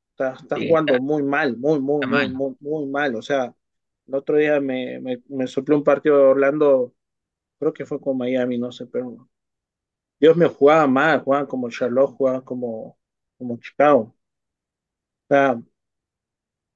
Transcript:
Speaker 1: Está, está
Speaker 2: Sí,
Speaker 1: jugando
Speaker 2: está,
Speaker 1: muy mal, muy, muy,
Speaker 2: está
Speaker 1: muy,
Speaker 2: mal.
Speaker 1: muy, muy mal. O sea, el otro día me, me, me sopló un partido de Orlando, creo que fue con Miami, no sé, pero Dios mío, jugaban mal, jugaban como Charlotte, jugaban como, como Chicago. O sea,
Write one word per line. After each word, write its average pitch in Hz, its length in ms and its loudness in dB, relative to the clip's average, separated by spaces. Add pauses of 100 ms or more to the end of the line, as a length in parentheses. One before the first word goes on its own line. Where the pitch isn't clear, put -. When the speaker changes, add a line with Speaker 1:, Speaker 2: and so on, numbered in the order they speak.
(120)
Speaker 1:
Está, 135 220 -6
está - 260 -8
Speaker 2:
Sí, - 20 -6
Speaker 1:
jugando 156 360 2
Speaker 2:
está, - 20 0
Speaker 1:
muy 143 240 -2
mal, 139 340 -2
muy, 147 220 -2
muy, 143 220 -2
Speaker 2:
está 135 60 -4
Speaker 1:
muy, 127 200 -2
Speaker 2:
mal. - 20 -6
Speaker 1:
muy, 131 300 -8
muy 147 280 -8
mal. 139 280 -4
O 107 60 -8
sea, 131 340 -4 (520)
el 131 80 -10
otro 147 220 -2
día 151 220 2
me, 127 400 -6
me, 127 300 -8
me 131 180 -6
sopló 143 300 -2
un 143 60 -2
partido 143 340 2
de 139 80 6
Orlando, 135 680 2 (640)
creo 151 140 -2
que 143 120 -14
fue 143 160 -10
con 135 160 -4
Miami, 123 400 -2
no 123 140 -6
sé, 123 160 -18
pero 123 420 -10 (880)
Dios 165 180 6
mío, 160 140 4
jugaban 143 420 4
mal, 143 300 2
jugaban 135 240 -2
como 123 220 -8
Charlotte, 127 480 0
jugaban 131 260 0
como, 120 560 -10 (380)
como 120 220 -10
Chicago. 135 560 2 (1120)
O 143 40 2
sea, 135 280 2 (1160)